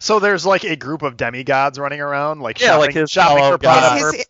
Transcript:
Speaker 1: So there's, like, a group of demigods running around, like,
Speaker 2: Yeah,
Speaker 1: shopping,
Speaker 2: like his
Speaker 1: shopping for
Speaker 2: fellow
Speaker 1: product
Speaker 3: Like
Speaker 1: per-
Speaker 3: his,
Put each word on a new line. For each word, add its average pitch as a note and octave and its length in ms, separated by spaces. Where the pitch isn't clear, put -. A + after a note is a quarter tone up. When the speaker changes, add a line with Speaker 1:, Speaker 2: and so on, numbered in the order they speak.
Speaker 1:
So G#3+ 180
there's, G3 260
like, F#3+ 200
a E3+ 120
group C#3+ 260
of C3 140
demigods C3+ 600
running C#3+ 220
around, C#3+ 400
like, A2+ 180
Speaker 2:
Yeah, B3 100
Speaker 1:
shopping, D#3+ 180
Speaker 2:
like C#3+ 80
his D#3 160
Speaker 1:
shopping D3 340
for C3+ 140
Speaker 2:
fellow - 0
Speaker 1:
product D#3 340
Speaker 3:
Like - 80
Speaker 1:
per- D3+ 120
Speaker 3:
his, - 180